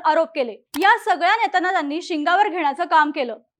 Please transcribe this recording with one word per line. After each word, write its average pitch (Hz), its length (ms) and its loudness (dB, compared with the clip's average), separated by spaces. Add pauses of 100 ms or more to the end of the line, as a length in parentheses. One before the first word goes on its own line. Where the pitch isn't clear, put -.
आरोप 320 300 2
केले. 233 220 -6 (220)
या 403 200 4
सगळ्या 370 380 0
नेत्यांना 381 360 0
त्यांनी 320 300 -2
शिंगावर 349 460 0
घेण्याचं 311 360 -2
काम 294 260 2
केलं, 247 280 -6 (220)